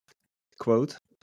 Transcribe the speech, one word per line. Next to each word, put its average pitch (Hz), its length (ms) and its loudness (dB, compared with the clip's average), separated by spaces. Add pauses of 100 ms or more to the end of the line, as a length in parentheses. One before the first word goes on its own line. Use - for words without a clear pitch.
(560)
Quote: 117 440 0 (240)